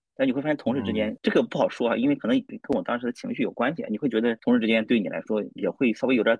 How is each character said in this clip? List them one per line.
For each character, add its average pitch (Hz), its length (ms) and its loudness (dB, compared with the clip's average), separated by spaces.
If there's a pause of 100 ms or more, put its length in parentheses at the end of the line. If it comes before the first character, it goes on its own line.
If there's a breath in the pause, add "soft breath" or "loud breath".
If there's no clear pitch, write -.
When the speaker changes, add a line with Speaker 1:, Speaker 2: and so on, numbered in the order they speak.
(160)
Speaker 1:
但 135 120 0
你 123 60 2
会 139 80 -2
发 151 80 -4
现 147 80 0
同 120 180 -2
事 135 80 -2
之 - 80 -2
间， 107 200 0
Speaker 2:
嗯。 - 120 -10
Speaker 1:
这 214 80 2
个 151 100 4
不 - 160 -4
好 120 120 2
说 - 180 -2
啊， 117 80 0
因 123 140 2
为 - 60 2
可 - 120 -6
能 135 100 4 (240)
跟 127 160 -2
我 - 60 -2
当 120 160 -2
时 123 60 -8
的 120 80 -4
情 - 200 -8
绪 - 80 -4
有 107 100 0
关 127 220 -2
系， - 160 -8
你 104 80 -4
会 143 120 -2
觉 113 100 0
得 117 220 2
同 123 120 2
事 123 60 4
之 110 80 0
间 110 180 2
对 117 140 4
你 90 80 -2
来 82 140 -6
说 107 200 -2 (140)
也 95 140 -2
会 117 240 0
稍 - 140 -6
微 131 80 2
有 110 60 2
点 117 180 4